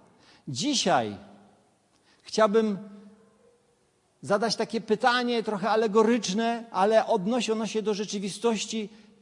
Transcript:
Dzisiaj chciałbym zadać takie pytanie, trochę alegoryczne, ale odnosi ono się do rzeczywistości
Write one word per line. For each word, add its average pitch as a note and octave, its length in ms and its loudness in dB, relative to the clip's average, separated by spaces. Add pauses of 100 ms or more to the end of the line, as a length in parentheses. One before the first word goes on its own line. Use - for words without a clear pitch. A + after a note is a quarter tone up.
(480)
Dzisiaj D3 680 0 (1040)
chciałbym G#3+ 560 2 (1400)
zadać G3 340 -2
takie A3 240 -4
pytanie, A#3+ 640 0
trochę G#3 280 -4
alegoryczne, A3+ 1000 2
ale G#3 360 4
odnosi A3 460 0
ono A3 140 -4
się G#3+ 160 -4
do G#3 120 -2
rzeczywistości G#3 920 -4 (340)